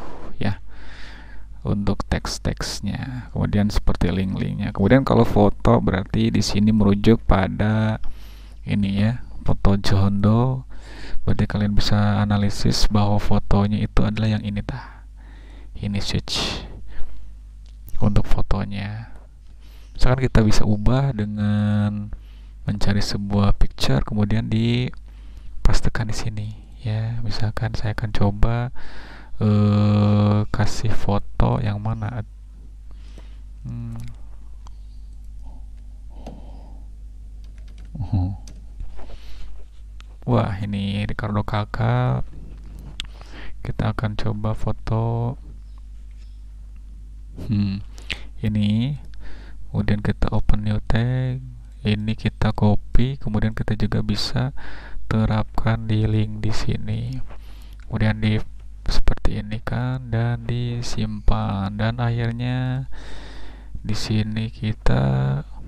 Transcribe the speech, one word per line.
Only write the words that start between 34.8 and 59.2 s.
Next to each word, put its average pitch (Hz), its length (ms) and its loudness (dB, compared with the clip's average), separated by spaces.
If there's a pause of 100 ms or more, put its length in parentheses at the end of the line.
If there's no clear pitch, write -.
Wah, 110 320 0
ini 101 480 -4
Ricardo 104 400 -4
Kakak. 123 800 -2 (1400)
Kita - 320 -4
akan 107 240 -4
coba 107 400 -2
foto, 117 800 -2 (2000)
hmm, 101 320 -2 (640)
ini. 110 560 0 (720)
Kemudian 104 320 0
kita - 320 0
open 107 320 4
new 104 160 0
tag. 127 560 -2 (420)
Ini 107 320 -2
kita - 400 0
copy, 107 640 4
kemudian 107 380 0
kita - 180 -2
juga 107 320 0
bisa 123 460 -2 (580)
terapkan 110 800 0
di 107 160 2
link 107 380 0
di 107 100 2
sini. 117 640 0 (680)
Kemudian 107 340 0
di 107 160 2 (480)
seperti - 560 6